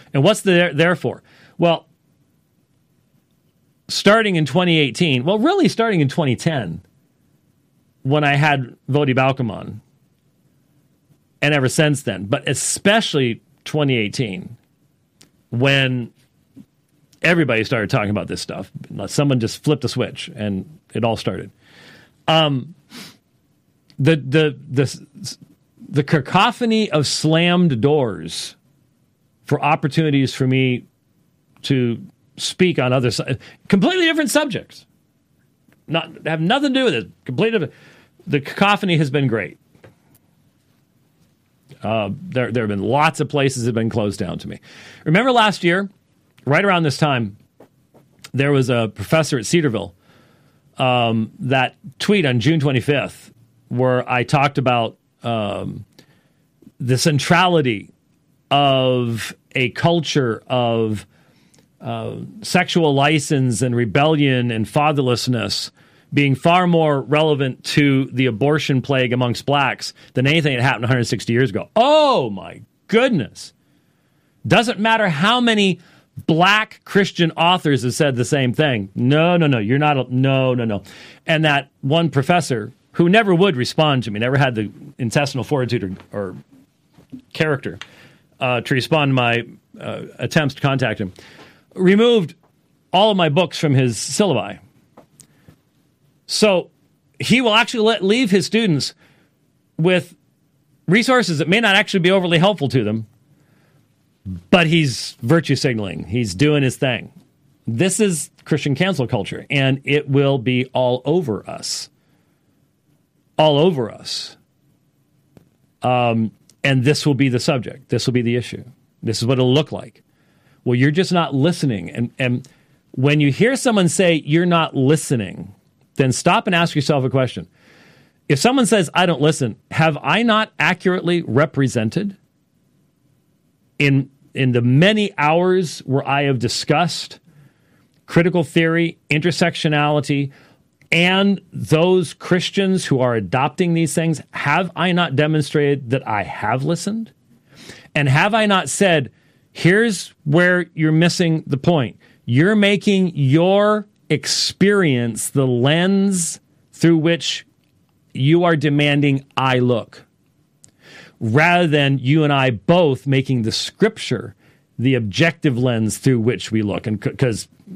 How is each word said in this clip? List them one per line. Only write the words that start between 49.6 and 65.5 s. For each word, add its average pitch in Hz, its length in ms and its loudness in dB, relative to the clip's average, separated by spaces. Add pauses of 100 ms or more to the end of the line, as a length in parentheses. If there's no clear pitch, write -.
um, 117 600 0
that 127 380 -2 (240)
tweet 196 260 2
on 123 140 0
June 151 200 0
twenty-fifth, 135 720 -2 (360)
where 127 420 0
I 123 140 0
talked 139 340 0
about, 120 400 0 (260)
um, 101 600 -6 (960)
the 123 180 0
centrality 156 960 2 (560)
of 127 840 0 (200)
a 127 180 0
culture 151 760 0
of, 117 580 -2 (760)
uh, 113 380 -10 (240)
sexual 170 520 0
license 139 680 0
and 123 140 -2
rebellion 131 760 0
and 110 140 -4
fatherlessness 127 1040 -2 (420)